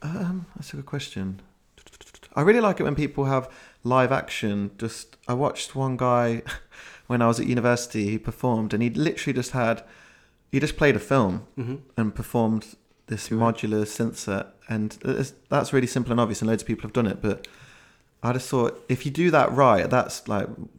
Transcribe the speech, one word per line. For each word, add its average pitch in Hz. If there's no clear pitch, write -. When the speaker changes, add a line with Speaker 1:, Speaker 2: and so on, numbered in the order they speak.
Speaker 1:
Um, 175
that's -
a 147
good 139
question. 98
I -
really 220
like 202
it -
when 143
people 143
have 131
live 127
action. 101
Just, -
I 123
watched -
one 131
guy 120
<laughs> -
when 123
I 117
was 117
at -
university, 120
he 110
performed, 110
and 107
he 120
literally 147
just 123
had, 117
he 139
just 151
played 139
a 107
film 110
Speaker 2:
Mm-hmm. 127
Speaker 1:
and 110
performed 113
this -
Speaker 2:
Right. 113
Speaker 1:
modular 107
synth 113
set, 98
and 107
it's, 131
that's 139
really 127
simple 123
and 117
obvious, 110
and 110
loads 110
of -
people 110
have 107
done 117
it, 92
but 104
I 120
just 131
thought, 123
if 127
you 143
do 165
that 147
right, 120
that's, -
like, 104